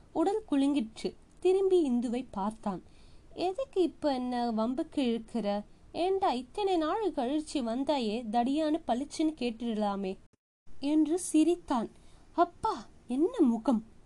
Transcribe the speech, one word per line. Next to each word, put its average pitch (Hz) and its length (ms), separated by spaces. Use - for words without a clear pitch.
உடல் 403 380
குலுங்கிற்று. 277 640
திரும்பி 370 500
இந்துவை 240 400
பார்த்தான். 202 520
"எதுக்கு 381 480
இப்ப 294 320
என்ன 247 380
வம்புக்கு 247 480
இழுக்கிற? 226 640
ஏண்டா 381 380
இத்தனை 359 460
நாள் 339 340
கழிச்சு 294 520
வந்தாயே, 240 540
தடியான்னு 294 560
பளிச்சுன்னு 294 480
கேட்டுடலாமே" 214 800
என்று 311 400
சிரித்தான். 311 720
அப்பா, 349 540
என்ன 370 320
முகம்! 233 440